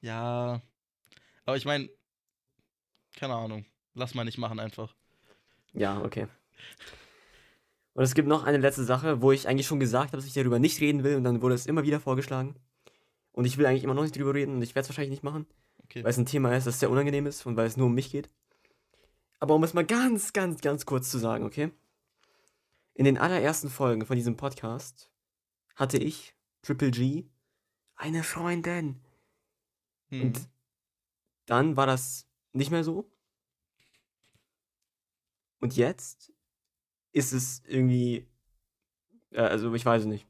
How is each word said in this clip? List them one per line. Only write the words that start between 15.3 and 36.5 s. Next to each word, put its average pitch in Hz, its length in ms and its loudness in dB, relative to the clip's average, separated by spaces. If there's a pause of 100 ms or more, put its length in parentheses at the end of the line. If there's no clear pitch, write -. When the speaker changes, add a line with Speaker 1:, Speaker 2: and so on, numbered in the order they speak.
Speaker 1:
Okay. - 200 -14
Speaker 2:
weil 110 80 0
es 120 60 0
ein 123 80 2
Thema 127 300 2
ist, 131 120 0
das 120 120 -4
sehr 123 100 4
unangenehm 143 380 2
ist - 180 -10
und 120 120 -4
weil 113 100 2
es 113 100 -4
nur 127 100 4
um 120 60 4
mich 127 180 -2
geht. 147 180 -6 (1120)
Aber 147 140 6
um 156 80 6
es 165 100 0
mal 175 120 2
ganz, 233 480 0
ganz, 180 280 0
ganz 143 240 0
kurz 127 240 -2
zu - 80 -4
sagen, 113 280 0
okay? 147 260 -4 (1200)
In - 120 2
den 135 120 6
allerersten 156 520 0
Folgen 120 360 0
von 127 120 0
diesem 117 180 0
Podcast 131 720 -10 (680)
hatte 135 220 0
ich, - 380 -4 (260)
Triple 135 300 0
G, 131 320 0 (720)
eine 160 280 -4
Freundin. 170 760 -4 (1120)
Speaker 1:
Mhm. 131 140 -6
Speaker 2:
Und - 260 -2 (960)
dann 131 320 2
war 135 100 4
das 127 400 -4 (240)
nicht 139 200 -2
mehr 165 120 0
so. 165 260 -4 (2500)
Und 127 140 -2
jetzt - 560 -4 (800)